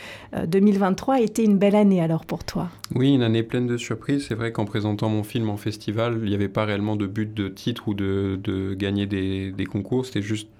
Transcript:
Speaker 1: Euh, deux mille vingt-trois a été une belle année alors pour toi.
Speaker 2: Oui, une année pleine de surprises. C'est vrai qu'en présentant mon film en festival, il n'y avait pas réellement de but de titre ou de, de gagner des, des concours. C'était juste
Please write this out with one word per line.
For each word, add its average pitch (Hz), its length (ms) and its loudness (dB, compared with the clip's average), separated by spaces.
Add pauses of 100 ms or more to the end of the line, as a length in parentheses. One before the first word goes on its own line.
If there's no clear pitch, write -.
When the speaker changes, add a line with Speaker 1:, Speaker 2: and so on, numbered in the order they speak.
(360)
Speaker 1:
Euh, - 120 -4
deux 180 120 2
mille 196 200 6
vingt-trois 196 380 2
a 254 40 4
été 220 220 0
une 208 160 6
belle 202 160 4
année 196 260 6
alors 160 240 0
pour - 180 -6
toi. - 260 -6 (260)
Speaker 2:
Oui, 131 180 4
une 127 100 4
année 113 200 2
pleine 123 240 -2
de 120 100 0
surprises. 139 500 -4
C'est 113 80 -2
vrai 117 160 -2
qu'en 113 140 -2
présentant 104 440 0
mon 107 140 0
film 110 260 -2
en 104 80 -4
festival, 113 680 -2
il 104 60 -2
n'y 104 60 2
avait 101 140 0
pas 107 160 0
réellement 104 300 0
de 101 100 -2
but 107 280 -4
de 101 160 -2
titre 113 380 -6
ou 110 60 0
de, 98 500 0
de 95 300 -2
gagner 98 340 0
des, 95 440 -2
des 95 140 -4
concours. 123 400 -2
C'était 110 160 -4
juste 107 260 -4 (120)